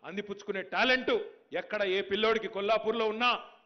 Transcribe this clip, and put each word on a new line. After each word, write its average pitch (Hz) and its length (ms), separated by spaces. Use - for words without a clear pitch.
అందిపుచ్చుకునే 196 580
టాలెంట్ 240 480
ఎక్కడ 208 260
ఏ 190 180
పిల్లోడికి 214 480
కొల్లాపూర్లో 220 580
ఉన్నా 226 340